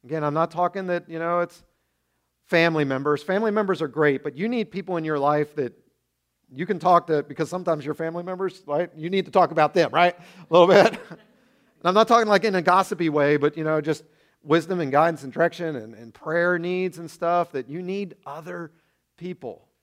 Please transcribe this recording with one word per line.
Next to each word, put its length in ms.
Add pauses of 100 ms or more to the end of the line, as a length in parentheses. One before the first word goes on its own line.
Again, 200
I'm 100
not 160
talking 380
that, 200
you 100
know, 220
it's 220 (840)
family 380
members. 380
Family 280
members 300
are 80
great, 340
but 140
you 120
need 220
people 260
in 80
your 140
life 360
that 180 (840)
you 120
can 120
talk 280
to, 160
because 260
sometimes 360
your 100
family 280
members, 440
right, 280
you 140
need 160
to 60
talk 220
about 200
them, 180
right? 280
A 340
little 140
bit. 400
<laughs> 40 (720)
And 60
I'm 60
not 120
talking, 220
like, 160
in 100
a 80
gossipy 460
way, 280
but, 200
you 80
know, 160
just 240 (400)
wisdom 340
and 140
guidance 320
and 80
direction 420
and, 220
and 180
prayer 420
needs 420
and 120
stuff, 400
that 180
you 140
need 320 (100)
other 460 (460)
people. 500 (160)